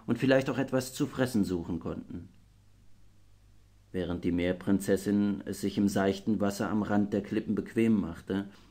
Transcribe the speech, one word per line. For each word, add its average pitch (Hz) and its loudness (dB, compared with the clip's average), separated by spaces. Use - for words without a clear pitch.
und 117 0
vielleicht 135 4
auch 131 -2
etwas 127 -2
zu 147 -2
fressen 123 0
suchen 85 -2
konnten. 85 -10
Während 90 -2
die 90 0
Meerprinzessin 98 2
es - -8
sich 98 -2
im 101 4
seichten 98 0
Wasser 101 0
am 107 0
Rand 104 0
der 101 2
Klippen 107 -2
bequem 110 2
machte, 92 -4